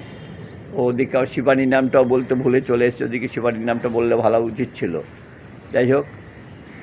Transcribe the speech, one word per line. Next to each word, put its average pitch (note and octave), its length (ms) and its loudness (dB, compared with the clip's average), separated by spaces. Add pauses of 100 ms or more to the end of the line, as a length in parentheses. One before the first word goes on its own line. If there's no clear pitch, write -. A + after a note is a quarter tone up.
(760)
ও, B2 100 0
ওদিকে B2 340 0
আর B2+ 80 2
শিবানীর C3 420 2
নামটাও C3 360 4
বলতে B2+ 300 2
ভুলে B2+ 260 2
চলে A#2+ 260 2
এসেছে, B2 180 -2
ওদিকে A#2+ 240 -4
শিবানীর A#2 320 -2
নামটা A#2 280 -2
বললে A#2 280 2
ভালো A2+ 260 2
উচিত A2+ 320 -4
ছিল। E2+ 260 -4 (720)
যাই B2 200 2
হোক, C#3+ 120 2 (800)